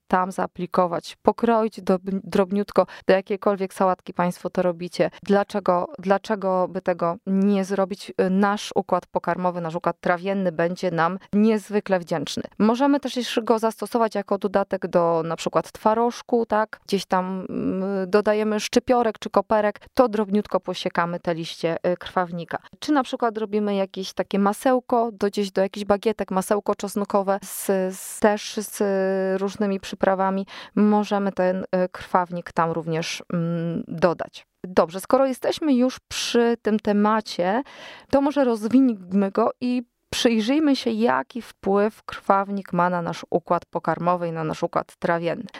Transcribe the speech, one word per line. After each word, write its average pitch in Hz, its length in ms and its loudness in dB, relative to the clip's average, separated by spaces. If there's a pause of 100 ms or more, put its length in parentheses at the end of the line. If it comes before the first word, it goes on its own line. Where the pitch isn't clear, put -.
tam 185 240 0
zaaplikować, 180 920 -2
pokroić 226 600 2
do-, 185 220 2
drobniutko 196 840 0 (200)
do 185 60 4
jakiejkolwiek 190 600 0
sałatki - 400 0
państwo 180 360 -2
to 185 120 -2
robicie. 175 480 -2 (140)
Dlaczego, 196 640 0 (120)
dlaczego 190 680 0
by 180 140 -6
tego 180 360 -2 (100)
nie 190 380 2
zrobić? 190 520 -4
E, 190 120 2
nasz 202 460 0
układ 185 300 0
pokarmowy, 180 560 -2
nasz 160 140 -6
układ 170 240 -4
trawienny 185 520 0
będzie 170 400 0
nam 165 280 0 (140)
niezwykle 208 640 2
wdzięczny. - 440 -4 (160)
Możemy 247 400 4
też 269 160 -8
jeszcze 240 260 -2
go 220 180 2
zastosować 226 560 0
jako 202 220 -2
dodatek 196 500 -2
do 170 380 2
na 165 100 -4
przykład - 360 -2
twarożku, 233 720 0
tak? 214 420 -2
Gdzieś 190 180 -2
tam, 185 440 -2
mm, 190 600 -4
dodajemy 214 500 2
szczypiorek 240 600 2
czy 220 100 -10 (140)
koperek, 208 360 0 (140)
to 254 140 4
drobniutko 208 520 0
posiekamy 175 600 -2
te 175 140 -2
liście, 165 440 -4 (100)
y, 180 100 2
krwawnika. 175 600 -6 (220)
Czy - 120 -4
na 285 120 4
przykład 233 340 -4
robimy 208 380 -2
jakieś 190 380 -4
takie 190 260 -2
masełko, 233 720 2
do, 202 160 -2
gdzieś 202 240 -2
do 190 100 0
jakichś 196 240 -2
bagietek, 202 460 0
masełko 202 440 0
czosnkowe 196 680 -2
z, - 220 -12 (320)
z, - 220 -14
też 214 380 2
z - 240 -6 (600)
różnymi 196 380 -2
przyprawami, 190 640 -2 (300)
możemy 208 560 2
ten, 185 320 0
y, 180 280 0
krwawnik 175 600 -4
tam 165 200 0
również, 160 520 -6 (100)
mm, 170 540 -2
dodać. - 580 -2 (180)
Dobrze, 185 360 2
skoro 262 260 2
jesteśmy 269 480 -2
już 254 340 2
przy 233 540 0
tym 214 180 0
temacie, 208 840 0 (460)
to 269 120 4
może 277 220 2
rozwinięmy 208 880 2
go 220 200 2 (100)
i 247 220 -2 (260)
przyjrzyjmy 262 640 4
się, 240 160 -2
jaki 240 500 0
wpływ 202 640 0
krwawnik 196 680 -2
ma 175 160 2
na 180 120 -2
nasz 170 280 -6
układ 170 360 -2
pokarmowy 170 640 -2
i 165 40 -6
na 160 120 -6
nasz 160 200 -4
układ - 320 -4
trawienny. 170 500 -2 (140)